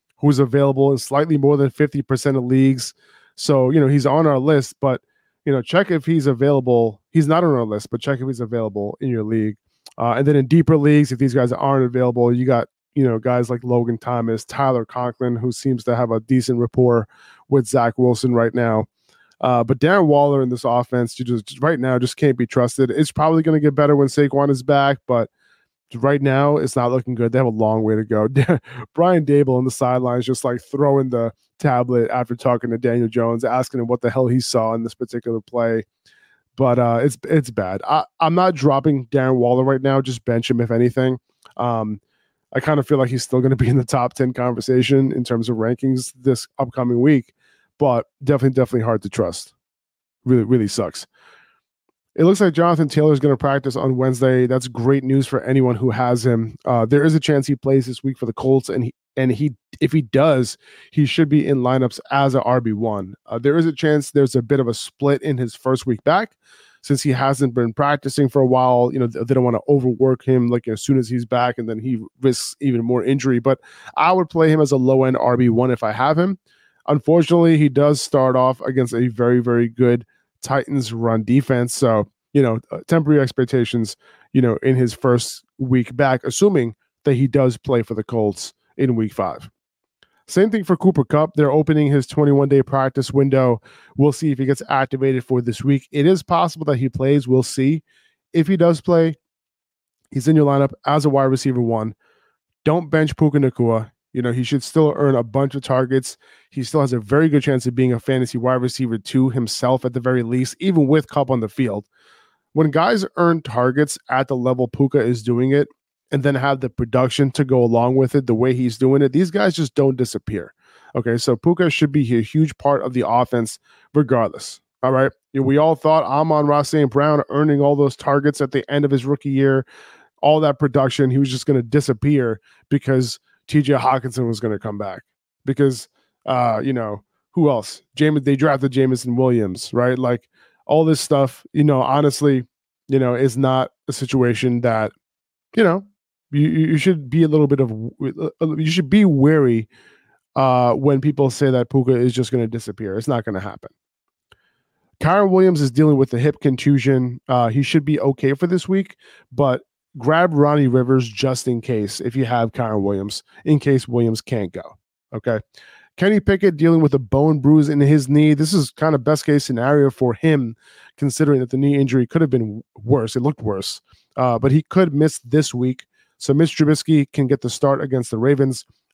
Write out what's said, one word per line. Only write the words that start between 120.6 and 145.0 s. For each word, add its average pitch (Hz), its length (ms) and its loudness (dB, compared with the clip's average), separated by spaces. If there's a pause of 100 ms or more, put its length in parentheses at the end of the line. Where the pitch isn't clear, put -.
Okay, 117 240 -2
so 120 180 0
Puka 170 320 0
should 147 240 0
be 123 240 0
a 113 60 2
huge 156 340 -2
part 143 260 0
of 127 120 -6
the 123 120 -2
offense 120 520 -2 (340)
regardless. 120 680 -2 (220)
All 127 100 2
right, 131 200 2 (220)
you 135 60 -2
know, 131 60 -2
we 139 120 2
all 156 160 4
thought 156 300 2
Amon-Ra 147 580 0
Saint 147 280 0
Brown 147 380 2
earning 147 320 2
all 143 160 2
those 139 200 0
targets 143 440 0
at 135 120 -4
the 135 180 -2
end 143 160 0
of 135 40 -2
his 131 140 0
rookie 139 240 -4
year, 135 380 2 (560)
all 156 180 4
that 147 180 0
production, 135 520 0
he 131 80 0
was 139 120 0
just 127 140 -8
gonna 135 160 0
disappear 127 800 -2 (300)
because 131 500 -2 (280)
T 151 140 2
J 139 120 0
Hockenson 127 520 -2
was 113 140 -4
gonna 107 180 -4
come 104 200 -10
back. 95 240 -10 (420)
Because, 131 440 -2 (380)
uh, 120 360 0
you 135 100 -4
know, 107 300 -6 (300)
who 160 160 2
else? 117 340 -4 (120)
Jame-, 151 280 0
they 139 140 0
drafted 135 360 0
Jameson 127 420 -2
Williams, 120 580 -2
right? 123 260 0
Like, 123 300 -4 (380)
all 160 180 2
this 160 160 2
stuff, 139 520 -2
you 147 100 2
know, 143 180 2
honestly, 139 640 0 (440)
you 135 100 2
know, 123 160 0
is 123 220 0
not 131 340 0 (160)
a - 60 -6
situation 123 720 -2
that, 110 280 -2 (640)